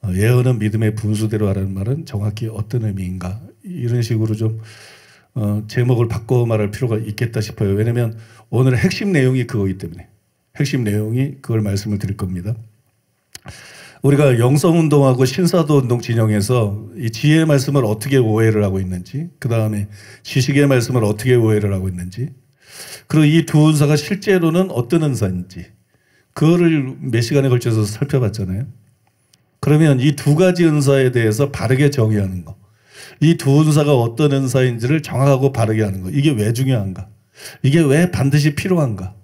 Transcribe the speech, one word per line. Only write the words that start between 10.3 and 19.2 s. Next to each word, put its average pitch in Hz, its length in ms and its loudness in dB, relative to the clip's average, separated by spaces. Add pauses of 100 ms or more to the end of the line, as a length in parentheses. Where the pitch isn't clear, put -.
핵심 135 280 -2
내용이 110 560 -2
그걸 113 200 -2
말씀을 101 380 -2
드릴 98 180 -6
겁니다. 92 380 -6 (1500)
우리가 139 360 4
영성운동하고 143 880 4
신사도운동 147 760 0
진영에서 107 960 -2
이 117 140 -6
지혜의 156 360 2
말씀을 143 380 2
어떻게 107 320 -2
오해를 110 460 2
하고 95 160 0
있는지, 92 500 -8 (120)